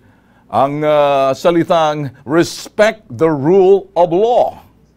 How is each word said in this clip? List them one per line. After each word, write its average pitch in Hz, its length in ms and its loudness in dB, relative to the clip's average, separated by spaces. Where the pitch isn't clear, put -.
ang, 139 360 -2
uh, 143 480 0
salitang 156 800 -2
respect 208 800 -2
the 127 200 -2
rule 180 680 2
of 135 160 0
law. 208 480 0